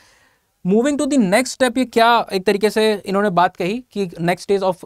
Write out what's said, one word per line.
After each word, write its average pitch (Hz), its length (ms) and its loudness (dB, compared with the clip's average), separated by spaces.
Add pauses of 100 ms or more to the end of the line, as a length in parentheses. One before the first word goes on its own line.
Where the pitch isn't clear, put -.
(680)
Moving 240 320 2
to 294 80 -2
the 277 120 0
next 220 400 0
step, 254 200 0
ये 254 60 2
क्या 233 480 2
एक 185 140 -4
तरीके 208 240 2
से 214 360 0
इन्होंने 202 240 0
बात 175 260 2
कही 208 360 -6
कि 202 140 -4
next 170 400 -4
stage 196 160 0
of 185 120 0 (120)